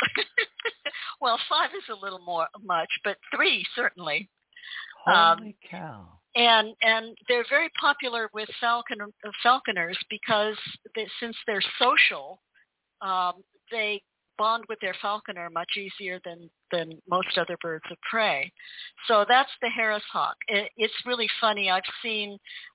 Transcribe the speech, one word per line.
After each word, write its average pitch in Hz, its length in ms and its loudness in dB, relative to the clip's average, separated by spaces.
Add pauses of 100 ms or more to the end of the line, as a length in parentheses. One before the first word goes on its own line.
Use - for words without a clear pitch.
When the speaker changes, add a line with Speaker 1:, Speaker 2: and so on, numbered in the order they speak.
(160)
Speaker 1:
<laughs> 427 120 -2 (920)
Well, 233 200 0 (100)
five 311 260 2
is 392 140 -12
a 208 160 -10
little 185 180 -10
more 170 240 -2 (160)
much, 170 260 0 (140)
but 208 140 -2 (180)
three 247 300 2 (100)
certainly. 180 540 -4 (760)
Speaker 2:
Holy 196 140 8
Speaker 1:
Um, 170 360 6 (160)
Speaker 2:
cow. 143 380 -12 (280)
Speaker 1:
and, 226 480 6
and 226 340 2 (100)
they're 240 220 2
very 311 200 2 (100)
popular 247 560 0
with 214 120 -6 (140)
falcon-, 233 400 -2
uh, 208 300 -14 (100)
falconers 185 560 2 (140)
because 214 440 0 (400)
they, 214 120 -6 (120)
since 233 160 -8 (120)
they're 202 160 0 (160)
social, 190 600 4 (600)
um, 185 400 0 (300)
they 208 300 -4 (360)
bond 220 320 0
with 214 100 -8
their 185 220 -4
falconer 202 480 -6
much 165 260 -6
easier 190 480 -8
than, 170 280 -16 (200)
than 165 200 -2 (180)
most 180 280 0
other 170 240 -2
birds 160 280 -8
of 170 80 -14 (140)
prey. 185 400 0 (560)
So 208 200 6
that's 262 240 6 (120)
the 233 60 0
Harris 214 340 -2 (100)
hawk. 160 220 0 (120)
It, 208 300 0
it's 220 160 0 (140)
really 233 220 -2 (120)
funny. 202 300 2
I've 185 100 2 (220)
seen, 208 340 -4 (380)